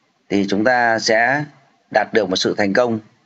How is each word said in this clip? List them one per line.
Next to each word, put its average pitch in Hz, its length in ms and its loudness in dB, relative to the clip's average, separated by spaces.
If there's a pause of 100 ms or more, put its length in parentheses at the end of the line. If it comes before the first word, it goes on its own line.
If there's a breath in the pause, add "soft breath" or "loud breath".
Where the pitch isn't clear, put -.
(300)
thì 98 180 0
chúng 101 160 -2
ta 120 360 2
sẽ 123 460 0 (460)
đạt 107 220 0
được 101 160 2
một 92 60 -2
sự 90 220 -2
thành 98 160 0
công 120 260 0 (260)